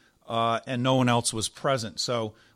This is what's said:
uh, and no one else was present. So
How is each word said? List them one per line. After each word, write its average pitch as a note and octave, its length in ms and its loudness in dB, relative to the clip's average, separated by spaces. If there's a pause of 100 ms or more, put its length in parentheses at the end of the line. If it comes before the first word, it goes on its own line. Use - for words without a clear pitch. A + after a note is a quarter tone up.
(260)
uh, A2+ 400 0
and B2 160 -4
no C3 140 4
one B2+ 120 4
else A#2+ 240 2
was A2 160 -4
present. B2 520 -4
So A2+ 340 -4 (220)